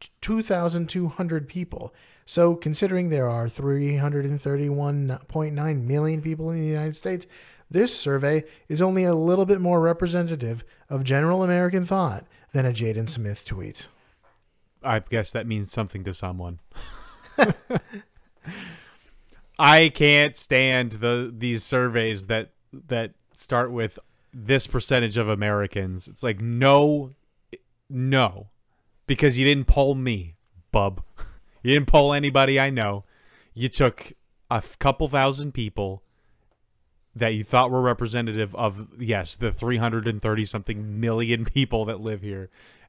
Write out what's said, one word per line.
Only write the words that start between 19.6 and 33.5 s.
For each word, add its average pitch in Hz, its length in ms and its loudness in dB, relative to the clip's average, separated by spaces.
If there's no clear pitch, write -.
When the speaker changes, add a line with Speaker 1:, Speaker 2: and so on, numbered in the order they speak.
Speaker 2:
can't 147 480 4
stand 127 540 2
the, 120 440 -2
these 117 280 -2
surveys 113 640 0
that, 110 240 -2
that 113 240 -4
start 123 360 -2
with 113 260 -6
"this 123 360 0
percentage 120 500 0
of 113 100 0
Americans." 101 800 -2
It's - 140 -18
like, 110 180 -2
no, 135 760 4
no, 127 600 0
because 131 320 4
you 135 60 4
didn't 139 200 4
poll 139 300 4
me, 107 400 -4
bub. 98 300 2
<laughs> - 60 -10
You 127 120 2
didn't 143 140 2
poll 147 260 6
anybody 139 440 4
I 135 120 2
know. 104 340 -2